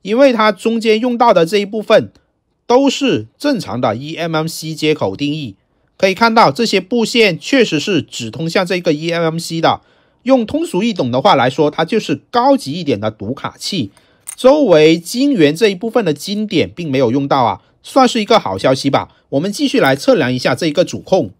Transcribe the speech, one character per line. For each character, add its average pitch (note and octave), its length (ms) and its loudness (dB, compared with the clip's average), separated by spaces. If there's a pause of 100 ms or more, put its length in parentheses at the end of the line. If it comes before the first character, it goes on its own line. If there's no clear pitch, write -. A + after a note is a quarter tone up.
因 G#3+ 160 -2
为 C4+ 160 6
它 G#3+ 180 2
中 A3+ 300 -4
间 A3 180 2
用 A#3+ 160 -2
到 A#3+ 160 4
的 F3 140 4
这 G#3 140 -2
一 G3+ 60 -2
部 G#3+ 140 -8
分 G3 320 2 (540)
都 C4+ 240 4
是 D3 380 -2 (100)
正 C#4+ 220 -2
常 A2 200 -8
的 A#2 160 0
E D3 200 -12
M E3 200 -6
M D#3+ 120 -2
C D#3+ 260 -10
接 D3+ 220 0
口 G2 200 -4
定 C#3+ 160 -4
义。 D3 240 -8 (400)
可 G3 140 2
以 F#3+ 60 -2
看 A3+ 180 2
到 G3+ 180 6
这 A#3 140 -2
些 F#3+ 160 0
布 A3+ 240 -2
线 G#3 340 0
确 C4 240 0
实 D#3+ 160 -2
是 D#3+ 220 -2
只 A2+ 300 -12
通 E3 180 -6
向 F3+ 160 -2
这 F3+ 160 -4
个 F3 100 0
E D#3+ 200 -4
M E3+ 120 -2
M D#3+ 140 -2
C E3 240 -6
的。 C#3 200 0 (420)
用 B3 200 2
通 D#4+ 220 -4
俗 F#3 160 -4
易 A#3 100 0
懂 C#3+ 200 -4
的 B2+ 100 0
话 F#3+ 140 6
来 B2+ 160 2
说， D#3 180 0
它 E3 160 -2
就 A3 140 -2
是 D#3+ 160 -4 (160)
高 C4 260 2
级 C3+ 160 -8
一 F3 100 -8
点 B2 160 -2
的 G#2+ 120 -4
读 G2+ 200 -12
卡 - 280 -10
器。 C#3 320 -6 (440)
周 C#4+ 280 4
围 E3 340 6
晶 C4 340 -2
圆 D#3 240 2
这 G#3+ 140 2
一 G3 60 -2
部 A3+ 120 -8
分 A3 160 0
的 D#3+ 80 0
晶 G3+ 360 -6
点 C3 200 0
并 D3+ 240 -8
没 C3 60 -2
有 B2 140 2
用 C#3 160 -2
到 C#3 160 2
啊， G#2+ 180 -2 (220)
算 C4 220 2
是 A#3 140 0
一 G#3 60 -2
个 A3+ 120 4
好 F#2+ 200 -2
消 - 160 2
息 C#3 160 -2
吧。 A#2 200 -2 (200)
我 F3 100 -2
们 F#3+ 100 -2
继 C4+ 180 -4
续 B3 120 0
来 C#3 160 4
测 B3+ 200 2
量 B2+ 180 0
一 B2+ 40 -2
下 C3 180 -2
这 F3 100 -4
一 D3+ 80 0
个 F3 100 2
主 G#2 160 -4
控。 B2+ 400 -2